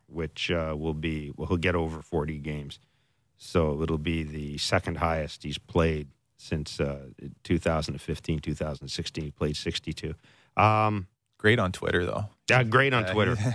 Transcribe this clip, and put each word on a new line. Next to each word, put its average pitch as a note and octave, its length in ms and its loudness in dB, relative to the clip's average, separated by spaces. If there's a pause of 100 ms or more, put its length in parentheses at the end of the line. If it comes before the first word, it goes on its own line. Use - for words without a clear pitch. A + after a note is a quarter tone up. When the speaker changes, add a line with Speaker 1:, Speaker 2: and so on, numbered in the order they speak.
Speaker 1:
which, D#2+ 440 -6
uh, D#2+ 280 0
will D#2+ 160 -2
be, D2+ 400 -4
well, D#2 140 -6
he'll F#2 80 2
get F2 180 2
over D#2+ 280 -2
forty D2+ 360 -2
games. D2 400 -8 (600)
So D#2 440 0
it'll D#2+ 160 0
be D#2+ 240 -2
the D2 360 -8
second F2+ 400 0
highest D#2+ 440 -2
he's C#2+ 160 -6
played D#2 500 2 (340)
since, - 380 -6
uh, C#2+ 200 -2 (440)
two F2 140 2
thousand D#2 420 0
fifteen, D#2+ 380 -4
two D2+ 160 -4
thousand D2 340 -6
sixteen. D#2+ 360 -6
He D2 60 -8
played D2+ 280 -2
sixty-two. D#2 560 -6 (420)
Um, G#2+ 500 4 (320)
Speaker 2:
Great A2+ 200 4
on F#2 120 2
Twitter, F2+ 360 0
though. G#2 240 -4 (180)
Speaker 1:
Yeah, B2 140 6
great B2+ 320 6
on A2+ 100 4
Speaker 2:
Yeah, F#2 80 -2
Speaker 1:
Twitter. F#2+ 280 4
Speaker 2:
<laughs> - 0 -
yeah. A#2+ 140 0